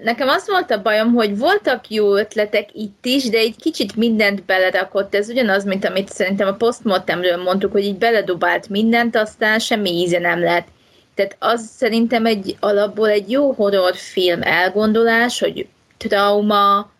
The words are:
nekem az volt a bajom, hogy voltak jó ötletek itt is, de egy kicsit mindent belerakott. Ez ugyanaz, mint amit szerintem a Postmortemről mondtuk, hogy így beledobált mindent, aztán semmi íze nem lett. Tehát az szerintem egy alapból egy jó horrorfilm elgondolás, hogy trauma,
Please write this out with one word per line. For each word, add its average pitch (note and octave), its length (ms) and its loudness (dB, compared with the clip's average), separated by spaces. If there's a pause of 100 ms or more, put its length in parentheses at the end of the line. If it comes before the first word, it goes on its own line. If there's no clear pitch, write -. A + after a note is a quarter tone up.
nekem A#3+ 240 -2
az E4 200 0
volt F#4 240 -2
a G#3 100 0
bajom, A3 320 2
hogy G#3+ 240 2
voltak D4 520 0
jó G#3 280 2
ötletek G#3+ 560 -2
itt G#3+ 320 -12
is, B3+ 240 0
de A3 80 0
egy A3+ 180 0
kicsit C4+ 400 -6
mindent G#3+ 480 0
belerakott. F#3+ 720 0
Ez G#3 140 -2
ugyanaz, G#3 340 0
mint F#3+ 220 -2
amit F#3+ 240 -2
szerintem G3 380 -2
a F#3+ 60 0
Postmortemről F3+ 880 -2
mondtuk, G3 280 -2
hogy G3+ 120 0
így G3 140 -4
beledobált F3+ 720 0
mindent, A3+ 460 0
aztán G#3+ 440 0
semmi G3 420 -2
íze F3 180 0
nem E3+ 200 -2
lett. E3+ 280 0 (460)
Tehát G3 260 -2
az A3+ 360 -2
szerintem A3+ 500 0
egy G3+ 340 -2
alapból G#3 500 0
egy G#3 220 0
jó C#4 200 2
horrorfilm F#3 880 0
elgondolás, A3 960 2
hogy - 280 -4 (300)
trauma, G3+ 1040 2